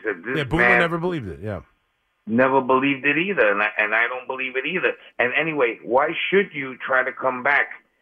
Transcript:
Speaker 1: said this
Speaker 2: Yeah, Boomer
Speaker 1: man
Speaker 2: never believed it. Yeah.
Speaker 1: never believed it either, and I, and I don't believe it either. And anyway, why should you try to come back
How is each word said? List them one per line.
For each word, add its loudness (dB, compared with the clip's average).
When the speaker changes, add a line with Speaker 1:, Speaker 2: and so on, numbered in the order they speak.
Speaker 1:
said -4
this -4
Speaker 2:
Yeah, -2
Boomer 0
Speaker 1:
man 6
Speaker 2:
never 2
believed -4
it. -12
Yeah. -6
Speaker 1:
never 4
believed 0
it 2
either, 2
and 2
I, 2
and 0
I 2
don't -8
believe -8
it -2
either. 0
And 0
anyway, 0
why 2
should 2
you -8
try 0
to -2
come -4
back 2